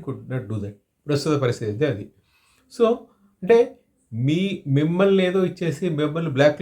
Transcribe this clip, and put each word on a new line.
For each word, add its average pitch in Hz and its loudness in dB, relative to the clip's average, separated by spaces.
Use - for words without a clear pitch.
could 117 -10
not 127 -6
do 110 -4
that. 101 -12
ప్రస్తుత 147 -2
పరిస్థితి 120 -2
అయితే 113 -2
అది. 101 -8
So, 233 2
అంటే 226 6
మీ, 131 0
మిమ్మల్ని 185 2
ఏదో 185 0
ఇచ్చేసి, 170 -4
మిమ్మల్ని 151 -2
బ్లాక్ 147 4